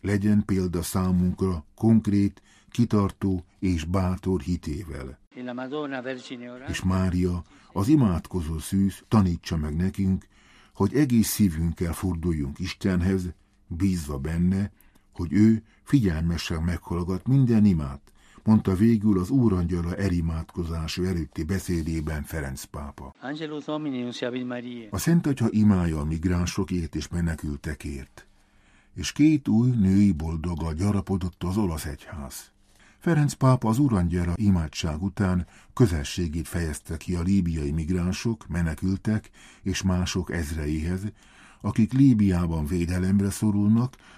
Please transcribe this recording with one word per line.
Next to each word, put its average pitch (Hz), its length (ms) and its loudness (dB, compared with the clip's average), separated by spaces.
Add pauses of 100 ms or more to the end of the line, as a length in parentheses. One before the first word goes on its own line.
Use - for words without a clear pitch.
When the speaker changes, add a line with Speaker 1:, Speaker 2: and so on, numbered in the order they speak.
Speaker 1:
legyen 104 440 2
példa 92 360 0
számunkra 90 840 0 (100)
konkrét, 104 640 2 (280)
kitartó 98 760 0 (140)
és 90 240 0
bátor 90 580 0
hitével. 71 800 -8 (160)
Speaker 2:
E 127 80 -14
la 123 100 -10
Madonna 135 480 -8
Vergine 123 500 -12
Orante. 127 200 -12
Speaker 1:
És - 120 -6
Mária, 90 600 0 (300)
az 101 140 -2
imádkozó 87 720 0
szűz, 98 480 -2
tanítsa 90 500 0
meg 76 180 -4
nekünk, 95 520 -2 (460)
hogy 98 200 0
egész 123 360 4
szívünkkel 85 640 0
forduljunk 80 640 -4
Istenhez, 90 760 0 (340)
bízva 85 500 -2
benne, 85 540 0 (400)
hogy 80 220 -6
ő 110 300 6 (200)
figyelmesen 85 800 0
meghallgat 87 640 -4
minden 117 380 4
imát, 76 460 0 (320)
mondta 104 320 4
végül 107 440 4
az 90 100 -2
úrangyala 90 640 2
elimádkozása 82 1080 -4
előtti 85 380 -4
beszédében 80 800 -4
Ferenc 69 400 -8
pápa. 71 580 -14
Speaker 2:
Angelus 151 440 -10
Domini, 151 380 -6
unciavit 123 440 -6
Mariae. 120 440 -10
Speaker 1:
A 104 60 -6
Szent 170 300 2
Atya 131 220 0
imája 92 500 4
a 73 60 -2
migránsokért 87 920 -2
és 78 120 -8
menekültekért. 73 1200 -6 (640)
És - 180 -8
két 151 360 2
új 113 220 4
női 101 420 6
boldoga 80 640 -4
gyarapodott 95 680 -2
az 92 140 -2
olasz 87 280 -2
egyház. - 680 -12 (460)
Ferenc 151 340 2
pápa 127 360 4
az 113 100 2
úrangyala 87 560 2
imádság 85 680 0
után 92 440 0 (260)
közösségét 85 760 0
fejezte 82 500 -6
ki 90 180 -6
a 87 60 -2
líbiai 85 500 0
migránsok, 90 760 -2
menekültek 92 800 -2 (320)
és 95 200 -4
mások 90 500 0
ezreihez, 78 680 -4 (600)
akik - 320 0
Líbiában 95 720 4
védelemre 90 640 0
szorulnak, 107 640 2 (220)